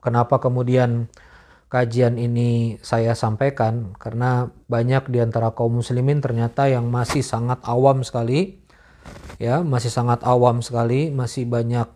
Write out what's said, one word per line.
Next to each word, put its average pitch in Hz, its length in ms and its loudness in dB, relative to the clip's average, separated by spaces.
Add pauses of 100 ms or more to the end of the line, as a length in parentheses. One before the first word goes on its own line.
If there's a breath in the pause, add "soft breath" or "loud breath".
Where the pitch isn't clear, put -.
kenapa 120 320 2
kemudian 123 720 2 (640 loud breath)
kajian 120 480 2
ini 117 640 0
saya 117 320 2
sampaikan? 113 800 -2
Karena 123 560 -2 (160)
banyak 123 400 0
di 123 80 0
antara 113 400 0
kaum 117 240 0
muslimin 131 400 0
ternyata 120 480 0
yang 120 240 0
masih 123 320 -2
sangat 120 400 -2
awam 131 400 4
sekali, 131 560 -2 (800 loud breath)
ya, 135 240 0
masih 120 240 -2
sangat 120 320 0
awam 123 400 4
sekali, 123 480 -2
masih 127 400 -6
banyak, 117 460 -2